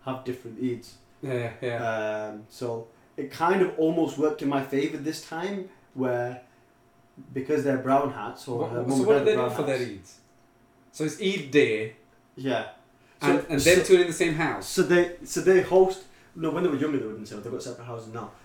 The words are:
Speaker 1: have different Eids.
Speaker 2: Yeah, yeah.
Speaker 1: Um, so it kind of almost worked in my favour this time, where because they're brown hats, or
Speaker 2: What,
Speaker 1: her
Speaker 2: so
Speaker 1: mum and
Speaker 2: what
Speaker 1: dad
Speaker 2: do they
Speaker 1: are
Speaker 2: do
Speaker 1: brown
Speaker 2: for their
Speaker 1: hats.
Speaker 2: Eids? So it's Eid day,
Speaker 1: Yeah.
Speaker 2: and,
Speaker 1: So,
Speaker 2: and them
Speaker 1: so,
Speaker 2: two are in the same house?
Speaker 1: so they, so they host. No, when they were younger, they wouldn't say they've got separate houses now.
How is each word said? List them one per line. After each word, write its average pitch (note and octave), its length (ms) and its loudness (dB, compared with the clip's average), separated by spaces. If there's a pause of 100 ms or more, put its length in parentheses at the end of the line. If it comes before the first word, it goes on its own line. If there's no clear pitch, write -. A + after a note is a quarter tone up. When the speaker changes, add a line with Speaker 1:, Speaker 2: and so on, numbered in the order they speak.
Speaker 1:
have B2+ 200 -8
different A2+ 360 -10
Eids. B2 320 -4 (280)
Speaker 2:
Yeah, A#2+ 300 -4 (100)
yeah. A2 720 -4
Speaker 1:
Um, G#2+ 160 -14
so A#2 380 -8 (300)
it C3+ 160 -8
kind F#3 280 2
of - 160 2
almost D#3+ 420 2
worked D3+ 220 2
in C#3+ 80 0
my C#3 140 2
favour C#3+ 360 -2
this D#3 280 -6
time, F#3 420 -6 (260)
where B2 480 -4 (880)
because C3+ 320 -2
they're C3 140 2
brown C3 340 2
hats, A2 340 -12
or A#2+ 140 -6
Speaker 2:
What, - 100 -4
Speaker 1:
her B2 140 -4
Speaker 2:
so B2+ 40 -2
Speaker 1:
mum C3+ 100 2
and - 100 4
Speaker 2:
what A3 60 6
Speaker 1:
dad G#3+ 40 6
Speaker 2:
do - 60 2
they G#3+ 80 4
Speaker 1:
are - 20 2
Speaker 2:
do F3 120 0
Speaker 1:
brown - 100 -4
Speaker 2:
for D#3 80 -4
their C3 140 -2
Speaker 1:
hats. A#2 120 -6
Speaker 2:
Eids? F#2+ 220 -16 (800)
So D3+ 120 -6
it's D3+ 160 -6
Eid F#3+ 300 -2
day, A2 460 4 (400)
Speaker 1:
Yeah. B2+ 300 -2 (540)
Speaker 2:
and, C#3+ 200 4
Speaker 1:
So, - 100 -8
Speaker 2:
and C#3+ 100 0
them F3+ 180 8
Speaker 1:
so, F3+ 40 4
Speaker 2:
two F#3 140 8
are F3 60 6
in E3+ 40 4
the E3+ 60 -4
same E3 220 0
house? D3+ 340 -4
Speaker 1:
so F#3 160 0
they, F3 400 4
so - 160 -6
they F#3 220 6
host. F#3 420 4 (320)
No, D#3+ 140 -2
when E3+ 120 -2
they F3 80 2
were C#3 60 0
younger, C#3+ 220 -2
they A2+ 80 -4
wouldn't G#2+ 200 -10
say A2+ 80 -16
they've G2+ 160 -12
got B2+ 140 -8
separate A#2+ 220 -12
houses A2+ 280 -12
now. A2 160 -12 (140)